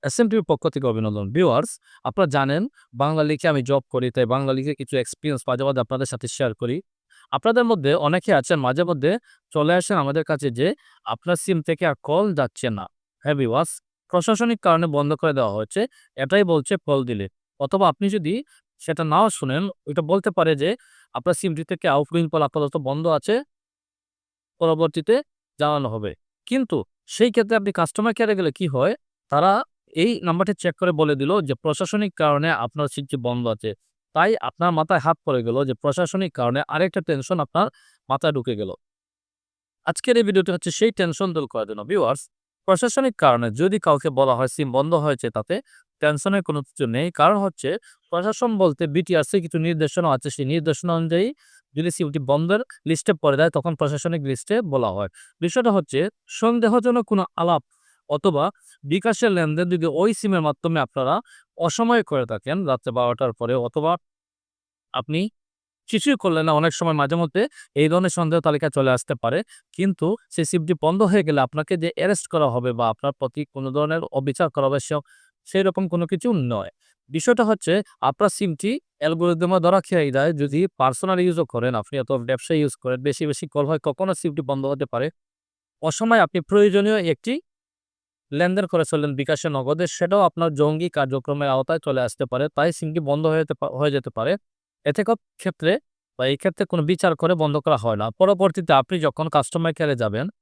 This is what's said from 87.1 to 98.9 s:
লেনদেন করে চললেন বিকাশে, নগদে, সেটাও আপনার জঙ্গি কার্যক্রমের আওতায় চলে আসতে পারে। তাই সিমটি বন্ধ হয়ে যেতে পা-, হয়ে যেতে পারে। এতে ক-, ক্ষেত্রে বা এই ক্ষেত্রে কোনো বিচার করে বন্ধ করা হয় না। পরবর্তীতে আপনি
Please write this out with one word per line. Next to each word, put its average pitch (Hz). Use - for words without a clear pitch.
লেনদেন 180
করে 165
চললেন 147
বিকাশে, 143
নগদে, 143
সেটাও 190
আপনার 165
জঙ্গি 156
কার্যক্রমের 139
আওতায় 135
চলে 131
আসতে 123
পারে। 131
তাই 151
সিমটি 160
বন্ধ 147
হয়ে 160
যেতে 151
পা-, -
হয়ে 143
যেতে 131
পারে। 120
এতে 147
ক-, -
ক্ষেত্রে 175
বা 127
এই 135
ক্ষেত্রে 190
কোনো 170
বিচার 170
করে 170
বন্ধ 151
করা 156
হয় 107
না। 107
পরবর্তীতে 185
আপনি 139